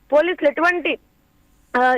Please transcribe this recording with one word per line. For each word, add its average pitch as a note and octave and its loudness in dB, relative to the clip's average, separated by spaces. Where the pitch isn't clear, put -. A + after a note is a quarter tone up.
పోలీసులు D#4 0
ఎటువంటి, E4+ -2
ఆ, B3+ 2